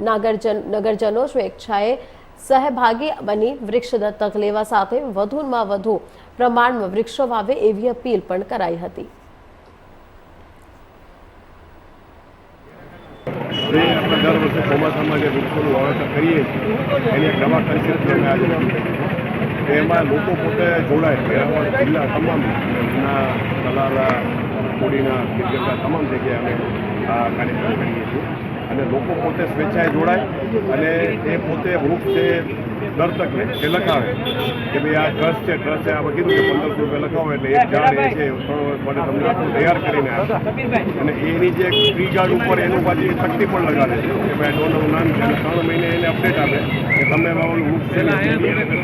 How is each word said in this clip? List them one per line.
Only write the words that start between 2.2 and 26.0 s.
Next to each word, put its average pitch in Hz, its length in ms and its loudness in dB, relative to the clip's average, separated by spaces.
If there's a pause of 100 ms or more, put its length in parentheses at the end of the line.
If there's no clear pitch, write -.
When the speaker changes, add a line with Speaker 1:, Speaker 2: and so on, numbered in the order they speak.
Speaker 1:
સહભાગી 262 760 2 (100)
બની 214 320 0
વૃક્ષ 240 400 -2
દત્તક 208 420 -2
લેવા 208 260 0
સાથે 214 480 0
વધુમાં 226 580 -2
વધુ 202 280 0 (400)
પ્રમાણમાં 240 540 2
વૃક્ષો 233 360 -2
વાવે 226 280 -2
એવી 214 340 0
અપીલ 240 320 -2
પણ 185 220 -4
કરાઈ 185 340 -4
હતી. 180 320 -12 (4000)
Speaker 2:
જે 156 260 4
આપણે - 260 2
દર 156 220 4
વર્ષે 156 300 0
ચોમાસામાં 151 500 0
જે 147 100 2
વૃક્ષોનું 143 460 0
વાવેતર 143 400 0
કરીએ 156 300 4
છીએ, - 300 -2 (380)
એની 214 140 4
એક - 120 2
નવા - 220 4
કન્સેપ્ટ - 520 0
અમે 139 160 4
આજે 135 180 2 (1160)
એમાં 156 420 2
લોકો 147 300 0
પોતે 165 320 0 (160)
જોડાય, 151 360 2 (100)
વેરાવળ - 480 0
જિલ્લા - 300 2
તમામ, 165 360 0 (340)
એમના 135 460 0 (380)
તલાલા, 131 560 0 (580)
કોડીના, 135 460 0 (100)
ગીરગઢડા 127 460 -2
તમામ - 280 -2